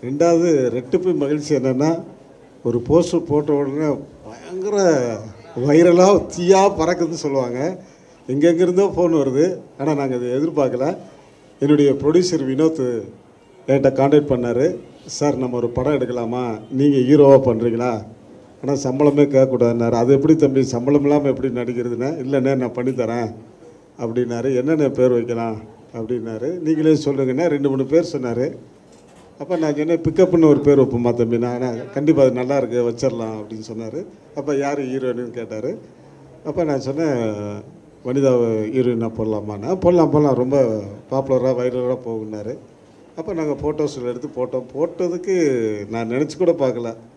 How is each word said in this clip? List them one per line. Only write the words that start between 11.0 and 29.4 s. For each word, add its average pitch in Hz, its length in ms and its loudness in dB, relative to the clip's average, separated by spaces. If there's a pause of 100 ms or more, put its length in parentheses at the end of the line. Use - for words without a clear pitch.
என்னுடைய 143 320 4
producer 151 540 0
வினோத் 131 560 -2 (640)
என்கிட்ட 135 260 2
contact 143 400 2
பண்ணாரு. 123 440 0 (300)
"சார், 143 300 -2
நம்ம 123 200 -4
ஒரு 120 120 -2
படம் 131 240 -2
எடுக்கலாமா? 120 640 -4 (120)
நீங்க 139 260 4
ஹீரோவா 139 520 8
பண்றீங்களா? 113 560 -2 (580)
ஆனா 135 200 -2
சம்பளமே 143 400 2
கேட்கக்கூடாதுன்னாரு." 123 680 2
"அது 120 220 2
எப்படி 139 240 4
தம்பி, 135 260 2
சம்பளம் 131 400 0
இல்லாம 143 260 2
எப்படி 127 200 -2
நடிக்கிறதுன்னா?" 120 640 -4 (140)
"இல்லைண்ணே, 135 300 0
நான் 123 180 -2
பண்ணி 123 180 -4
தரேன்" 117 440 -4 (640)
அப்படின்னாரு. 120 580 -4
"என்னண்ணே 147 340 0
பேர் 127 220 2
வைக்கலாம்?" 117 440 -2 (380)
அப்படின்னாரு. 113 640 -6
"நீங்களே 156 340 2
சொல்லுங்கண்ணே." 135 540 0
ரெண்டு, 143 220 0
மூணு 135 160 0
பேர் 165 280 2
சொன்னாரு. 127 440 -4 (840)
அப்ப 170 180 -4